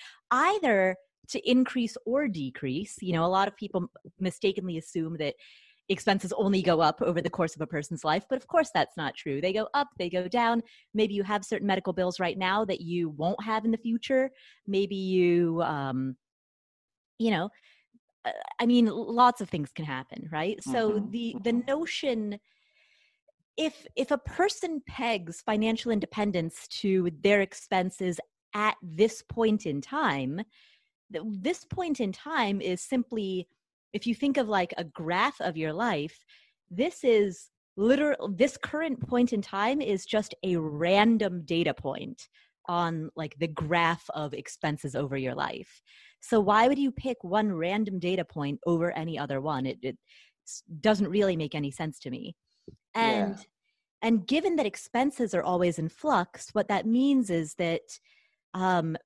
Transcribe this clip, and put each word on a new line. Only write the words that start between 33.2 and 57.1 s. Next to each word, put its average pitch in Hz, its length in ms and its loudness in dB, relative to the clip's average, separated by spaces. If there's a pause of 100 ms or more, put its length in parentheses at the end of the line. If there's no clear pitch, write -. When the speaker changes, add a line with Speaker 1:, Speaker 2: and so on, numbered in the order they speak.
Speaker 1:
if 214 160 -6
you 233 80 0
think 277 220 0
of, 247 100 0
like, 190 300 0
a 170 80 -4
graph 175 560 -2
of 160 160 -4
your 156 160 -2
life, 170 500 -4 (460)
this 262 340 -2
is 208 460 2 (260)
literal, 214 580 2
this 247 220 2
current 302 540 -4
point 247 240 4
in 208 80 0
time 220 400 0
is 196 240 -2
just - 280 -2 (100)
a 185 120 2
random 180 880 4
data 170 300 0
point - 560 -8 (380)
on, 165 500 -2
like, 156 220 -8
the 165 80 0
graph 165 680 0
of 151 200 -6
expenses 147 640 -6
over 139 220 -2
your 127 180 -4
life. - 460 -8 (400)
So - 180 2
why 208 280 6
would 277 100 2
you 277 140 2
pick 254 320 -6
one 208 280 0
random 190 460 -2
data 180 260 -2
point 143 420 -6
over 170 300 2
any 160 220 -6
other 139 240 -4
one? 151 240 -2
It, - 160 -4
it 127 160 -6 (500)
s-, - 160 -16 (160)
doesn't 208 280 2
really 190 280 2
make 156 200 -4
any 143 160 -4
sense 156 300 -6
to 139 100 -10
me. - 240 -10 (600)
Speaker 2:
Yeah. 220 300 2
Speaker 1:
And, 196 120 -4 (640)
and 220 260 2
given 330 300 2
that 247 80 2
expenses 240 680 -2
are 175 100 2
always 180 360 2
in 160 100 -2
flux, - 640 -2
what 202 140 0
that 196 180 0
means 254 460 4